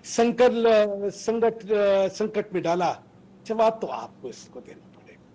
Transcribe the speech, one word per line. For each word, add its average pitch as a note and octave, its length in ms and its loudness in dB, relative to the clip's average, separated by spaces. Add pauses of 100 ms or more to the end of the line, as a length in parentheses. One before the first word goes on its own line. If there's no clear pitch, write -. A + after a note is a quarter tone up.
संकट, A#3+ 480 2 (580)
संकट, A3+ 500 -2 (520)
संकट G#3+ 420 -6
में F3 100 -4
डाला, E3+ 360 -2 (480)
जवाब A3 340 0
तो F3 60 -4
आपको A#2+ 420 -12
इसको - 300 -18
देना - 400 -20
पड़ेगा। - 120 -20 (240)